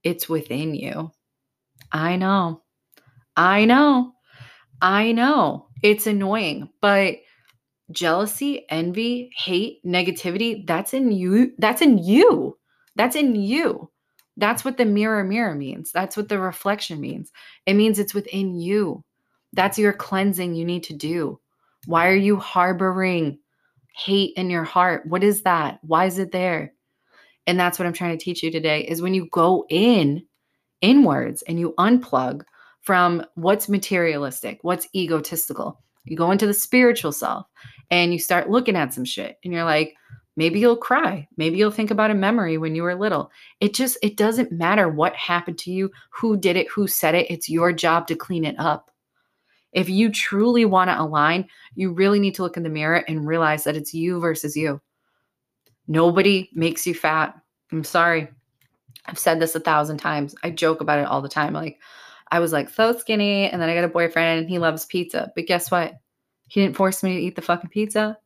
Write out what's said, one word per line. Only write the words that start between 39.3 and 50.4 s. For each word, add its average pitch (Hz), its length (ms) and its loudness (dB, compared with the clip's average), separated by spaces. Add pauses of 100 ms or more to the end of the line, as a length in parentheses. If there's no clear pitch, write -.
and 180 100 -8
you're 170 100 -2
like, 156 320 0 (400)
"Maybe 165 240 2
you'll 240 160 6
cry. 208 520 -2 (100)
Maybe 165 200 0
you'll 208 140 4
think 214 200 -2
about 214 200 2
a 214 40 2
memory 190 420 0
when 160 180 -4
you 165 80 -2
were 180 120 -2
little." 190 360 -4 (280)
It 208 140 0
just, 254 280 -2
it 208 160 -2
doesn't 226 340 0
matter 175 380 2
what 156 260 0
happened 175 440 -4
to - 120 -10
you, 190 200 -2 (180)
who 220 260 0
did 185 220 0
it, - 120 0
who 202 180 -2
said 160 280 0
it. 175 140 0
It's 170 200 -8
your 165 220 2
job 170 360 0
to 165 80 -4
clean 165 280 -6
it 151 140 -4
up. 151 320 -2 (840)
If 180 160 -2
you 208 220 2
truly 226 540 2